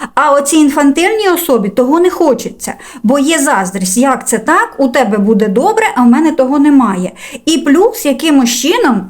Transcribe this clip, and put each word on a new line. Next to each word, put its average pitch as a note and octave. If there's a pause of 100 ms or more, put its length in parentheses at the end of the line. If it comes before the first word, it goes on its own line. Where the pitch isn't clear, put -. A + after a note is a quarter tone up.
(140)
А C#4+
оцій C#4+
інфантильній D#4
особі C#4
того C4
не F4+
хочеться, - (280)
бо B3+
є D#4
заздрість. F#3+
Як B3+
це A3+
так? F#4+
У C#4
тебе A3+
буде G#3
добре, G4+ (100)
а B3
в B3
мене D4
того C4+
немає. A#3+ (320)
І D#4+
плюс, E4
якимось C#4
чином, D4